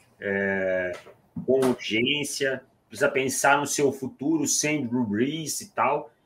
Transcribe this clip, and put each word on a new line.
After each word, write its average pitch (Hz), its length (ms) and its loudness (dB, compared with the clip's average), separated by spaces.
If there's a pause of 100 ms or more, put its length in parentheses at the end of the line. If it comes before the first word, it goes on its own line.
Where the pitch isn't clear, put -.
(220)
é... 95 720 0 (520)
com 131 200 4
urgência, 131 960 -2 (260)
precisa 139 220 0
pensar 139 480 4
no 143 80 0
seu 139 260 2
futuro 147 560 -2
sem 151 380 0
Drew 120 180 0
Brees 135 580 -2
e 101 100 -16
tal. 139 400 0 (140)